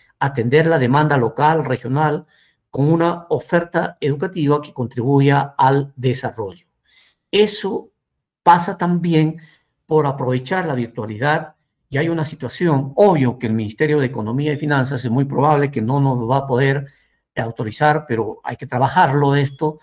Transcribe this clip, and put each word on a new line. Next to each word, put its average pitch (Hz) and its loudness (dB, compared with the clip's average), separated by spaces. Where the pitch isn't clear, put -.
atender 139 2
la 165 2
demanda 143 2
local, 143 0
regional, 143 -2
con 143 2
una 170 0
oferta - -2
educativa 147 0
que - -16
contribuya 139 2
al 139 2
desarrollo. 117 -6
Eso 208 0
pasa 175 0
también 165 2
por 156 2
aprovechar 135 -2
la 143 -2
virtualidad. 120 -4
Y 131 -4
hay 165 0
una 165 -2
situación, 139 -2
obvio 147 4
que 120 -6
el 110 0
Ministerio 127 0
de 131 0
Economía 127 -4
y 139 -4
Finanzas 139 -2
es 117 -2
muy 135 0
probable 143 2
que 135 -4
no 131 0
nos 123 0
va 135 2
a 139 -4
poder 139 0
autorizar, 120 -2
pero 107 -4
hay 127 -8
que 123 -14
trabajarlo 139 2
esto. 143 -2